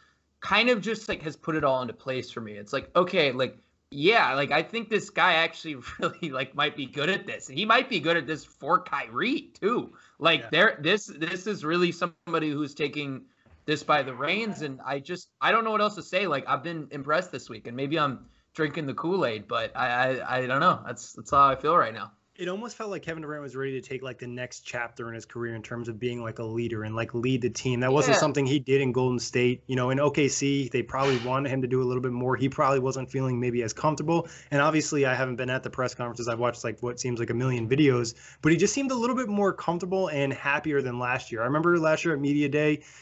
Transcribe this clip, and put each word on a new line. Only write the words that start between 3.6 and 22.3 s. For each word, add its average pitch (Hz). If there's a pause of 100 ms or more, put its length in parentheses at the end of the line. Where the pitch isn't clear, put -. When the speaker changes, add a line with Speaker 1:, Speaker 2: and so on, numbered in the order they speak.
Speaker 1:
yeah, 147
like, 139
I 156
think 226
this 208
guy 170
actually 165 (140)
<laughs> -
really, 175
like, 135
might 143
be 139
good 143
at 196
this. 110
He 156
might 247
be 196
good 165
at 139
this 151
for 170
Kyrie 139
too. 202 (260)
Like, 156
Speaker 2:
Yeah. -
Speaker 1:
there, 180
this, 190
this 170
is 165
really 175
somebody 165
who's 147
taking 139 (440)
this 147
by 151
the 127
reins, 160
and 135
I 139
just, 180 (100)
I 160
don't 226
know 220
what 208
else 208
to 165
say. 185
Like, 139
I've 135
been 160
impressed 151
this 131
week, 110
and 120
maybe 143
I'm 135 (280)
drinking 156
the 131
Kool-Aid, 135
but 113
I, 127
I, 123
I 127
don't 131
know. 156
That's, -
that's -
how 139
I 135
feel 160
right 113
now. 104 (260)